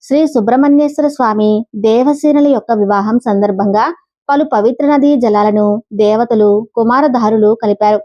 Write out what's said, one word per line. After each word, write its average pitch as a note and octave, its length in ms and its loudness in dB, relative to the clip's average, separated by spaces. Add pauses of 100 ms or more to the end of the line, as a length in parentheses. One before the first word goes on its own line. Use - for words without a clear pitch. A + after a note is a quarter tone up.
శ్రీ C#4+ 240 0
సుబ్రహ్మణ్యేశ్వర C#4+ 800 0
స్వామి G#3+ 440 0 (300)
దేవసేనల C#4+ 640 0
యొక్క B3 260 -2
వివాహం G#3 460 0
సందర్భంగా G3+ 640 -2 (460)
పలు C#4+ 160 0
పవిత్ర C4 420 -2
నదీ C#4+ 300 2
జలాలను G#3+ 500 0 (260)
దేవతలు G#3+ 560 0 (240)
కుమారధారులు A#3 840 0
కలిపారు. G#3 460 -2